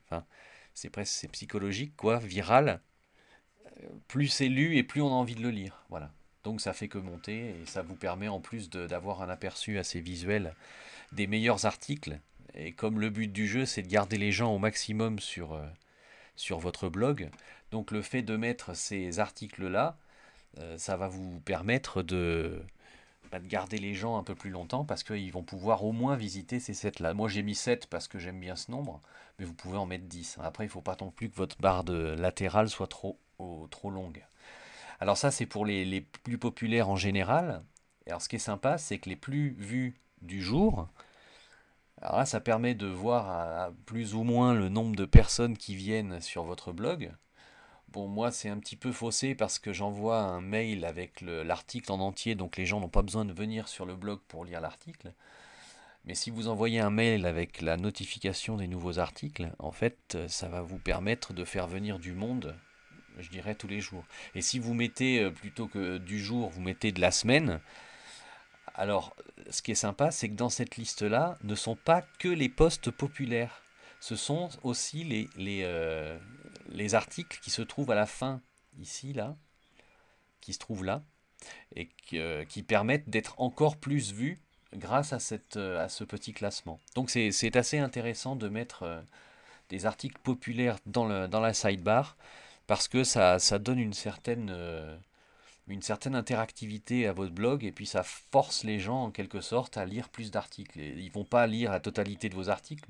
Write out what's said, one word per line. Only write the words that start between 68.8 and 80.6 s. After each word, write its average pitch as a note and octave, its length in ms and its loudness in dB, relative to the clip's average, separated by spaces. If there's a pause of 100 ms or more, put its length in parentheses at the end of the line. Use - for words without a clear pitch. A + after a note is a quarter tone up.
ce - 120 -4
qui A2+ 100 -2
est - 20 0
sympa, A#2 360 2
c'est A#2+ 180 -2
que G#2 60 -4
dans A#2+ 160 0
cette - 260 -2
liste-là, A2+ 640 2
ne G#2 120 -2
sont G#2 220 -2
pas E3+ 260 6
que - 260 -4
les D3+ 220 4
posts - 400 6
populaires. A#2+ 720 -2 (380)
Ce - 160 -6
sont D#3+ 340 -2 (120)
aussi D3 400 -2
les, A#2 340 -2
les, G2 280 -2
euh, D#2+ 540 -2 (500)
les G#2 260 0
articles - 460 0
qui - 100 -10
se - 120 -2
trouvent B2 280 -2
à A2 40 6
la G#2 120 6
fin, C3 360 -4 (360)
ici, C3 360 -10
là, B2+ 220 -4 (1080)
qui G2 100 -10
se - 60 -6
trouvent G2 260 -6